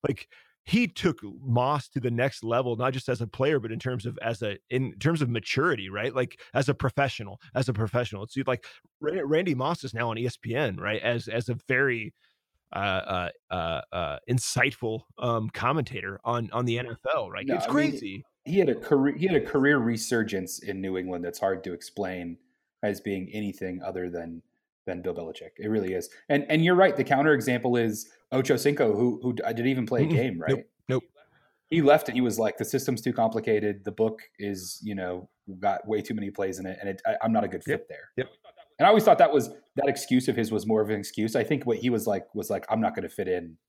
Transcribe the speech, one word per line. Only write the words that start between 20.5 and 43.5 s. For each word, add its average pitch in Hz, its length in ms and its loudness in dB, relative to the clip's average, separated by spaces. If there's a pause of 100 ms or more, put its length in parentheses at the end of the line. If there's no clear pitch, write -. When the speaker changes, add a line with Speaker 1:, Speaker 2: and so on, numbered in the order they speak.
Speaker 2:
in 95 220 -8
New 95 160 -2
England 90 280 -4
that's 87 140 -8
hard 95 260 -2
to 90 80 -6
explain 87 640 -8 (440)
as 101 200 -2
being 95 320 -4
anything 95 500 -6
other 90 260 -6
than, 82 320 -10 (440)
than 90 160 -6
Bill 90 120 -4
Belichick. 82 460 -12
It 101 80 -8
really 101 260 0
is. 87 160 -4 (200)
And, 143 200 2
and 156 160 4
you're 180 100 6
right. 185 220 6
The 135 60 2
counterexample 127 760 2
is 110 280 -2 (220)
Ocho 131 260 2
Cinco, 131 380 4
who, 117 260 2
who 123 120 -2
d-, 110 140 -4
didn't 117 200 0
even 127 180 0
play 123 180 0
a 160 40 2
Speaker 1:
Mm-mm. 160 40 0
Speaker 2:
game, 123 280 0
Speaker 1:
Nope. 127 180 0
Speaker 2:
right? - 80 -12 (240)
Speaker 1:
Nope. 127 140 0 (680)
Speaker 2:
He 165 140 2
left 143 260 8
and 120 60 -6
he 127 60 4
was 113 180 2
like, 110 180 0
"The 110 80 -2
system's 127 360 -2
too 123 120 -2
complicated. 107 720 0
The 104 60 -4
book 110 300 0 (180)
is, 98 440 -8
you 104 120 -6
know, 92 340 -6 (300)
got 98 280 -2
way 107 140 0
too - 140 -6
many 101 160 -4
plays 95 280 -4
in 92 60 -8
it, 95 160 -8
and 101 80 -6
it, 95 160 -8
I, 110 160 2
I'm 113 100 2
not 110 120 4
a 98 40 0
good - 200 -6
Speaker 1:
Yep. 151 140 0
Speaker 2:
fit - 80 -20
there." 73 280 -16
Speaker 1:
Yep. 127 100 -4 (520)
Speaker 2:
And 156 80 6
I - 20 10
always 220 140 8
thought 175 160 8
that 165 120 8
was, 139 180 2 (260)
that 139 120 0
excuse 127 400 2
of 120 80 2
his 110 160 0
was 107 140 -2
more 110 160 4
of 104 80 2
an 104 100 2
excuse. 107 360 -4
I 120 80 4
think - 220 0
what 113 120 2
he 120 140 0
was 110 160 2
like, 98 180 0 (100)
was 98 140 -6
like, 98 200 -2
"I'm 110 120 2
not 101 140 2
gonna 92 140 -6
fit 95 180 -6
in. 85 300 -4 (120)